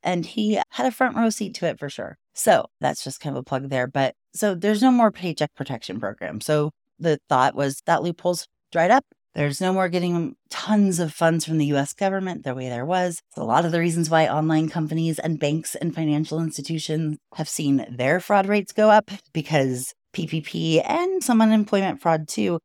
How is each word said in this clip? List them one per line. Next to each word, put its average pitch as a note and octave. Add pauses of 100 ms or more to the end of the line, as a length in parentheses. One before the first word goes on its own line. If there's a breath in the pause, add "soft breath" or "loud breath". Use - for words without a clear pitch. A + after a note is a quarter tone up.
And F3
he G#3+ (100)
had B3+
a B3+
front B3
row A3+
seat G#3
to F3
it -
for D3
sure. - (160)
So - (140)
that's -
just -
kind C#3
of B2+
a C3
plug C3+
there. C3
But C3+ (200)
so G#3
there's G#3
no C4
more A#3
Paycheck D#3+
Protection A#2
Program. G2+
So D3+ (280)
the D#3 (100)
thought C3
was C#3
that E3
loophole's E3+ (240)
dried E3+
up. C4+ (300)
There's D3
no F#3
more F#3+
getting F3 (160)
tons G3+
of D#3+
funds E3
from D#3+
the D3
U C#3+
S C#3
government F#3+
the C3
way B2+
there B2
was. F3+ (140)
So -
a -
lot B2+
of E3
the E3+
reasons E3+
why D#3+
online D#3
companies D#3+
and D#3+
banks D#3
and E3
financial D#3
institutions D#3 (160)
have D#3
seen C#3
their B2+
fraud G3
rates G#3
go G#3+
up, G#3+ (220)
because C3+ (180)
P E3+
P D#3
P D#3+
and F4+
some A3+
unemployment G#3
fraud D#3+
too F#3